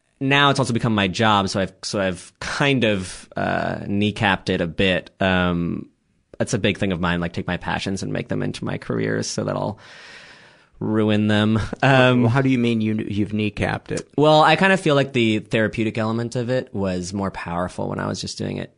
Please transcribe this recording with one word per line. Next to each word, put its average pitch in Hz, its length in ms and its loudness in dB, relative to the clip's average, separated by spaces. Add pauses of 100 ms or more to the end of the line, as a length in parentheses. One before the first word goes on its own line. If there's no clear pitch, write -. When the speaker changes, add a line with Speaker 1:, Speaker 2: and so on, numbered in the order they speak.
(200)
Speaker 1:
now 139 300 4
it's 131 100 2
also 127 140 0
become 113 220 0
my 101 120 2
job, 101 420 2
so 101 120 -2
I've, 92 120 -4 (100)
so 104 180 -4
I've 92 380 -4
kind 139 440 0
of, 98 540 -2
uh, 90 380 -2 (100)
kneecapped 101 640 0
it 92 100 0
a 87 80 0
bit. 90 440 -2 (100)
Um, 90 640 0 (520)
that's - 160 -4
a 110 40 -2
big 98 200 0
thing 98 120 0
of 85 80 -2
mine, 87 220 0
like, 85 120 -4
take 95 140 -8
my 90 100 -4
passions 95 460 -6
and 104 80 -6
make 98 160 -6
them 104 160 -4
into 98 220 -6
my 104 120 -4
careers 110 500 -4
so - 160 -6
that 101 120 -4
I'll 101 220 -6 (1040)
ruin 107 480 2
them. 107 320 2 (240)
Um, 127 400 6
Speaker 2:
Well, 117 80 4
how 135 100 2
do 135 80 2
you 131 80 2
mean 117 240 0
you, 107 140 0 (120)
you've 104 260 -2
kneecapped 104 580 -4
it? - 260 -8
Speaker 1:
Well, 156 240 6
I 160 140 6
kind 190 180 4
of 185 60 2
feel 156 160 2
like 139 180 2
the 110 260 2
therapeutic 110 600 0
element 113 360 -2
of 120 140 -4
it 127 240 -4
was 92 400 -4
more 98 180 -2
powerful 90 580 -6
when 98 100 -6
I 98 80 -4
was 101 140 -6
just - 160 -10
doing 98 200 -6
it 92 200 -10